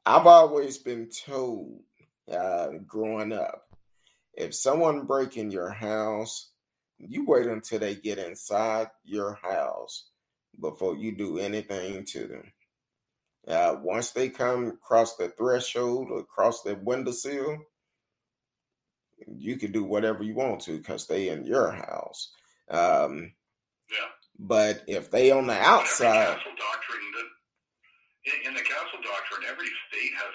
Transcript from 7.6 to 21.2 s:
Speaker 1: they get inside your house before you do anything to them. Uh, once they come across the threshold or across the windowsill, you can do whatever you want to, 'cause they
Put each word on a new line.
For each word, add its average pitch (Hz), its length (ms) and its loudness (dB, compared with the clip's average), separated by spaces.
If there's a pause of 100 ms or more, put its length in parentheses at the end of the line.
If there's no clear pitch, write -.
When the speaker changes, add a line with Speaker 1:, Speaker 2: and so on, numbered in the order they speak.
Speaker 1:
they 101 160 -4
get 98 240 -6
inside 110 720 -4 (140)
your 101 300 -6
house 78 760 -6 (500)
before 80 360 -4
you 104 200 -8
do 92 220 -6
anything 98 680 -6
to - 220 -10
them. - 260 -16 (920)
Uh, 82 360 2
once 104 300 -2
they 127 160 0
come 123 400 -2
across 113 480 2
the 87 140 -2
threshold 123 800 -2
or - 100 -4
across - 420 0
the 101 140 -4
windowsill, 135 840 -4 (1700)
you 78 300 -8
can 104 160 -8
do 104 100 0
whatever 104 400 0
you 107 120 -6
want 123 260 -2
to, 78 200 -8
'cause - 260 -8
they 92 220 -2